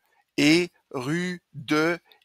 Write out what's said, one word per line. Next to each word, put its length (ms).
et 340
rude 1080